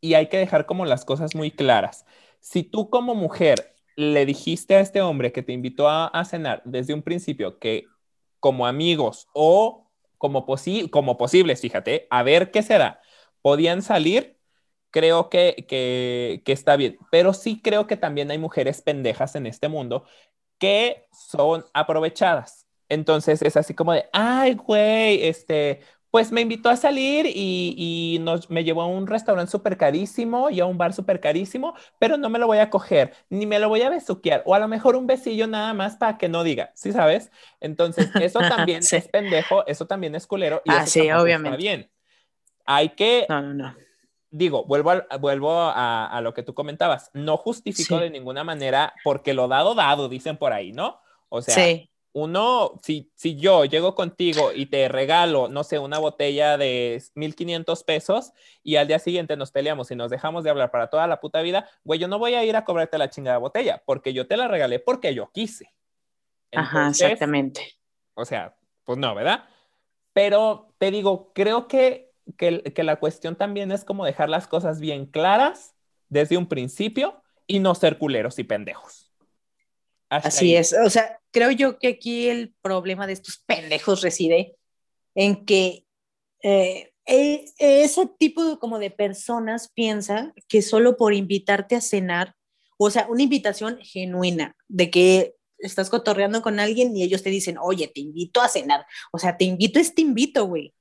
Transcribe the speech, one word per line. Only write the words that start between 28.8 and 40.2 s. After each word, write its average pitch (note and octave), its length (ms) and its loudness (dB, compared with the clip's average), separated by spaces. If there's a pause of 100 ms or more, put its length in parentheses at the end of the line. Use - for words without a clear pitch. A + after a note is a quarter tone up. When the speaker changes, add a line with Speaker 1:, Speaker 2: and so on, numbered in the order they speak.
Speaker 1:
a E3+ 60 -2
un F#3+ 200 -4
restaurante G3+ 440 -2
súper F#3+ 260 -4
carísimo A3+ 720 0
y F3+ 100 -4
a F3 60 2
un F#3 120 -4
bar E3+ 160 0
súper F#3+ 260 -2
carísimo, G#3 560 -4 (240)
pero C4 180 4
no C#4 120 -4
me A3+ 100 -2
lo A#3+ 80 2
voy G#3+ 100 4
a G#3+ 140 2
coger, D#3 420 2 (160)
ni G3+ 160 -4
me G#3 140 0
lo G#3+ 100 2
voy A3 140 2
a C4+ 80 0
besuquear, F#3 540 -2
o F#3 100 4
a G#3 40 6
lo G#3+ 80 -2
mejor A3+ 280 2
un B3+ 120 -2
besillo A#3+ 400 0
nada A3 280 -4
más G3+ 220 -6
para A3 200 0
que F3+ 120 -2
no E3+ 140 -2
diga", C#3+ 320 -2
¿sí - 160 -8
sabes? F#3 400 2 (300)
Entonces, E3+ 480 0 (100)
eso F#3 200 0
Speaker 2:
<laughs> B3 100 4
Speaker 1:
también E3+ 320 0
Speaker 2:
Sí. E3+ 160 2
Speaker 1:
es E3+ 100 -2
pendejo, F#3+ 600 0
eso D3 180 -6
también F3 300 -6
es C#3 120 -10